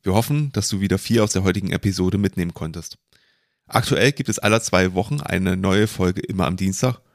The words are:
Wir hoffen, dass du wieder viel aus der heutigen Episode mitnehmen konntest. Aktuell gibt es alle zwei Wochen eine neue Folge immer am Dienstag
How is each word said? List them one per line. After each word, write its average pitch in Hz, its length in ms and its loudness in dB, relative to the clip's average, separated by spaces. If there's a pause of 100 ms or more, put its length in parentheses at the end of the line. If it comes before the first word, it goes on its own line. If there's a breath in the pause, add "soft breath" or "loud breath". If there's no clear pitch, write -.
Wir 95 100 0
hoffen, 143 380 2
dass - 180 -2
du 98 100 -2
wieder 95 200 2
viel 113 220 2
aus 104 120 2
der 92 100 0
heutigen 95 280 0
Episode 92 480 0
mitnehmen 92 340 0
konntest. 80 460 -12 (640)
Aktuell 120 460 2
gibt - 180 -6
es 104 80 -4
alle 107 240 2
zwei 92 320 2
Wochen 92 260 -2
eine 92 380 -2
neue 98 300 2
Folge 92 340 -2
immer 92 240 -2
am 90 120 -2
Dienstag 95 440 -2 (140)